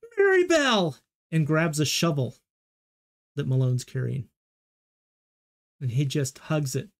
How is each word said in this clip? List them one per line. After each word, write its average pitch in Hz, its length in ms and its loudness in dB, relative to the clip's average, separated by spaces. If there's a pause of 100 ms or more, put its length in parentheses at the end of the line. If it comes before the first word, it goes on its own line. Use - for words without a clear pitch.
(160)
Mary 381 280 4
Bell! 254 540 2 (320)
and 160 160 0
grabs 156 340 0
a 151 60 2
shovel 139 500 -2 (1000)
that 143 120 -4
Malone's 127 360 0
carrying. 127 440 -6 (1500)
And 135 100 -4
he 127 140 0
just 139 340 -4
hugs 151 380 -4
it. - 240 -6